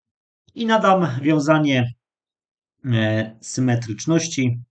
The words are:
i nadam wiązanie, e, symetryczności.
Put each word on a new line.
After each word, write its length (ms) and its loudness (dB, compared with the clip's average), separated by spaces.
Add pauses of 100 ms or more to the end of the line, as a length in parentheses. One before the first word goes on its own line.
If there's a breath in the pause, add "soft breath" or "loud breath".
(540)
i 120 -6
nadam 560 2
wiązanie, 680 2 (920)
e, 560 0
symetryczności. 1160 -2 (120)